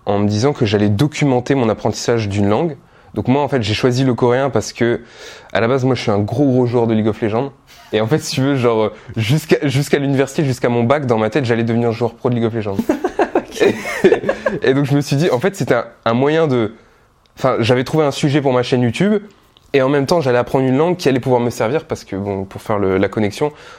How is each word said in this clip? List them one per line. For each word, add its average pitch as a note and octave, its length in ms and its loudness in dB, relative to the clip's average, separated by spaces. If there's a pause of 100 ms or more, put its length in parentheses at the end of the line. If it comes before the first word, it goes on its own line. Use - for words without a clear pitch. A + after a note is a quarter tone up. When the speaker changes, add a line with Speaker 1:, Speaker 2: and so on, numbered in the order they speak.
Speaker 1:
en G2+ 120 0
me G#2 100 2
disant G#2+ 240 0
que C#3 120 0
j'allais G#2 240 2
documenter C3 640 0
mon B2 140 2
apprentissage A2 600 -2
d'une G2+ 200 0
langue. C#3 280 0 (380)
Donc G#2 140 -4
moi, C#3 140 4
en C#3 60 -2
fait, C3 140 0
j'ai G#2 120 -2
choisi B2+ 300 0
le C3 100 2
coréen B2+ 360 2
parce G#2+ 220 -4
que, A#2 300 0 (500)
à - 80 0
la A#2 80 2
base, B2+ 160 2
moi, C3 100 2
je A#2 80 -6
suis - 80 -2
un G2+ 80 2
gros, A#2 280 0
gros B2+ 200 4
joueur A#2 220 2
de A#2 60 2
League A2 120 2
of G#2+ 160 -2
Legends. A#2+ 300 -2 (400)
Et G#2+ 80 2
en A2+ 80 0
fait, D#3 100 2
si D#3 160 -6
tu C#3 60 -2
veux, C#3 160 0
genre, A2+ 340 2 (260)
jusqu'à, C3 460 0
jusqu'à C#3+ 360 0
l'université, C#3 460 0
jusqu'à C3 240 -2
mon A#2+ 140 2
bac, C3+ 240 0
dans A#2+ 100 2
ma A2 140 0
tête, C#3+ 140 -2
j'allais A#2 180 0
devenir A#2 300 0
joueur A#2 220 -4
pro - 140 -4
de B2 60 0
League A#2 100 -2
of A2 100 -2
Legends. G#2 280 -6
Speaker 2:
<laughs> - 40 -4 (720)
Speaker 1:
Et, - 120 4 (1000)
et C3+ 40 4
donc, C#3 100 2
je C#3+ 120 0
me C#3+ 40 2
suis - 140 -2
dit, D3+ 160 2
en B2 80 0
fait, G3 160 -2
c'était C3 200 0
un, A#2 100 0 (200)
un A2+ 80 2
moyen D3 360 2
de... A#2+ 260 0 (640)
Enfin, B2+ 220 0
j'avais A#2 240 2
trouvé D#3 200 0
un C#3 60 2
sujet D3 300 0
pour C3 120 0
ma B2 120 2
chaîne B2 180 0
YouTube. G3 400 2 (500)
Et C#3 80 4
en C3 80 2
même C#3+ 180 2
temps, F3 140 2
j'allais B2+ 180 2
apprendre C3 280 0
une C3 100 2
langue E3+ 200 2
qui D3 120 0
allait C3 120 2
pouvoir B2 200 2
me A#2+ 100 -2
servir B2+ 340 -4
parce - 180 -8
que, - 140 -10
bon, G2 280 -4
pour G2+ 160 -16
faire G#2 200 -4
le, F#2+ 180 2
la G2 100 2
connexion, A#2 440 -2 (260)